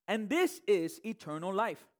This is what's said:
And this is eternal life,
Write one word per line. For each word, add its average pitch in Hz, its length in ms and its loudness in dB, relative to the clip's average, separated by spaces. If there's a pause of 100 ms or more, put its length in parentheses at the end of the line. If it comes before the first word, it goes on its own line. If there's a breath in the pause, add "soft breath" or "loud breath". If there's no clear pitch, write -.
And 214 220 -2
this 339 380 2
is 165 380 2
eternal 170 480 -6
life, 196 360 -2 (120)